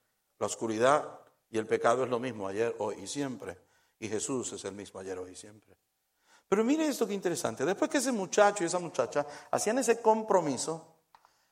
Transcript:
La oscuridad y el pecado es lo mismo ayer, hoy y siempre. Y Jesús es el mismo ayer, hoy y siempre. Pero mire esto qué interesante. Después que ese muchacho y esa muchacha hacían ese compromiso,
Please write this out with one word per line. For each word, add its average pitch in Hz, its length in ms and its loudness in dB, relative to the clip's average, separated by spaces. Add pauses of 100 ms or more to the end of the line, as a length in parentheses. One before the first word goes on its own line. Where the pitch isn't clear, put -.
(400)
La 110 60 0
oscuridad 117 760 0 (300)
y 113 80 -4
el 107 100 -2
pecado 120 380 2
es 120 40 -6
lo 120 100 -2
mismo 110 280 -6
ayer, 113 320 -2
hoy 104 220 -4
y 98 60 -12
siempre. 123 500 -6 (420)
Y 110 80 -8
Jesús 107 460 -4
es 98 100 -12
el 98 100 -8
mismo 98 280 -12
ayer, 95 180 -8
hoy 92 120 -10
y 92 40 -18
siempre. 107 420 -20 (680)
Pero 202 160 4
mire 302 240 2
esto 247 180 0
qué 202 80 -4
interesante. 156 520 -2
Después 240 260 0
que 311 60 0
ese 254 160 0
muchacho 202 500 4
y 170 40 0
esa 175 120 0
muchacha 147 480 -2 (240)
hacían 214 280 2
ese 233 220 2
compromiso, 175 920 2 (560)